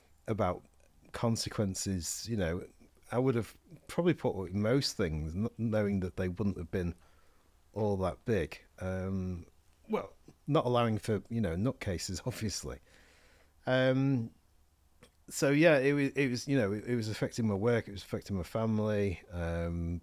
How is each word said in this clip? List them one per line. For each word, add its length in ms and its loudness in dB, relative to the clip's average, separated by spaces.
about 360 -2
consequences, 1160 -2
you 80 -2
know, 260 0
I 80 0
would 160 2
have 200 -4
probably 260 2
put 180 2
up 40 2
with 180 -4
most 440 2
things, 380 0
n-, 220 0
knowing 440 2
that 160 -4
they 100 0
wouldn't 300 -2
have 140 -8
been 240 -2
all 240 0
that 280 -2
big. 340 0
Um, 680 -4
well, 260 -4
not 180 2
allowing 320 4
for, 320 -2
you 120 -2
know, 140 0
nutcases, 640 -4
<laughs> 40 -14
obviously. 540 -6
Um, 680 2
so 220 2
yeah, 260 8
it 160 4
was, 220 2
it 140 2
was, 180 -4
you 100 2
know, 140 2
it, 160 -4
it 80 0
was 140 -2
affecting 380 -2
my 80 2
work, 320 2
it 40 -12
was 120 -12
affecting 320 -6
my 80 -2
family. 760 0
Um, 720 -4